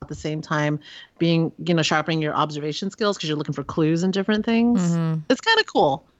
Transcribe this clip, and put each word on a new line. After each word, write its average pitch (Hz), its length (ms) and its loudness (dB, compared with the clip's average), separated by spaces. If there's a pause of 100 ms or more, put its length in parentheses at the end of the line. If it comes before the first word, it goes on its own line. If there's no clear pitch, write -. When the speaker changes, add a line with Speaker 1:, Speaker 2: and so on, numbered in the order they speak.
Speaker 1:
at - 60 -16
the 156 60 -10
same 156 280 -6
time 147 360 0 (400)
being, 165 320 2 (140)
you 175 80 0
know, 165 100 4
sharpening 160 380 0
your 151 140 -2
observation 151 560 -4
skills 208 260 -2
'cause - 100 -8
you're 151 120 -2
looking 151 160 -4
for 143 100 -6
clues 165 380 0
and 190 100 0
different 214 320 -2
things. 233 380 2
Speaker 2:
Mm-hmm. 165 380 0 (100)
Speaker 1:
It's 262 100 2
kinda 440 240 2
cool. 156 400 0 (160)